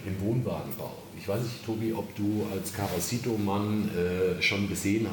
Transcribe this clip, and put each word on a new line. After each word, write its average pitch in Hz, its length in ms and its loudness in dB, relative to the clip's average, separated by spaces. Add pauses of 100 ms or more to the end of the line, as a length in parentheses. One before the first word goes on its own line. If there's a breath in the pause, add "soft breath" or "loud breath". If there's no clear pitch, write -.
im 98 180 -2
Wohnwagenbau. 80 680 0 (280)
Ich - 80 -12
weiß 104 140 0
nicht, - 240 -6
Tobi, 110 280 0
ob 104 220 -6
du 104 380 2
als 90 180 -4
Carrocito-Mann, 104 1200 0
äh, 90 540 2
schon 101 260 2
gesehen 101 440 2